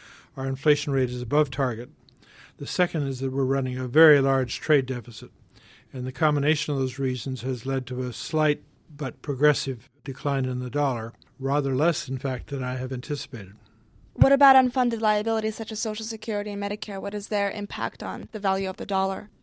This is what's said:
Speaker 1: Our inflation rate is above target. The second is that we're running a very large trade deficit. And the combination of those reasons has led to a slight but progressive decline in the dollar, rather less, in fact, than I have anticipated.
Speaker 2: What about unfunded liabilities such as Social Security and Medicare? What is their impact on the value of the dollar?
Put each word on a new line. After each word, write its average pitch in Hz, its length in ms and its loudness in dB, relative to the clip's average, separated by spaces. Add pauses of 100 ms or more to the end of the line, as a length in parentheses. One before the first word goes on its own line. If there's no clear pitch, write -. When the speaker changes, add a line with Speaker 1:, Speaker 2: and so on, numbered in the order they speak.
(360)
Speaker 1:
Our 135 120 -4
inflation 143 440 2
rate 131 180 2
is 123 120 -6
above 143 300 2
target. 123 380 -2 (680)
The 139 100 -10
second 170 400 0
is 131 140 -4
that 131 100 -2
we're 135 140 0
running 127 340 0
a 127 80 -4
very 147 340 8
large 135 380 2
trade 139 280 4
deficit. 120 440 -8 (600)
And 127 160 -8
the 127 60 -6
combination 147 640 0
of 135 60 0
those 131 180 -2
reasons 131 420 -4
has 127 240 -6
led 131 220 -4
to 127 160 -6
a 123 100 -4
slight 151 480 0 (340)
but 143 280 -8
progressive 135 680 2 (160)
decline 135 400 -2
in 127 140 -4
the 127 100 -6
dollar, 120 460 -2 (240)
rather 135 360 0
less, 151 360 0
in 131 80 -4
fact, 127 300 -6
than 135 140 -6
I 127 140 -4
have 127 160 -6
anticipated. 123 600 -8 (580)
Speaker 2:
What 269 180 6
about 269 240 8
unfunded 247 460 4
liabilities 214 540 0
such 220 180 -10
as 208 80 -8
Social 214 240 -6
Security 214 460 -6
and 202 120 -6
Medicare? 202 380 -6
What 196 140 -6
is 202 140 -6
their 202 220 0
impact 208 520 -6
on 196 300 -8
the 220 60 -8
value 196 300 0
of 185 80 -6
the 196 80 -8
dollar? 190 460 -2 (120)